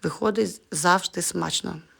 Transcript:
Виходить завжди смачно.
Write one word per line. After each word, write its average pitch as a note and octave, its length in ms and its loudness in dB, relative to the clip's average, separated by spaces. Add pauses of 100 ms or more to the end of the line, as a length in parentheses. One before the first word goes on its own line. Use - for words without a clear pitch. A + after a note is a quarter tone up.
Виходить G#3 580 0 (100)
завжди F3 500 2
смачно. - 600 -4 (180)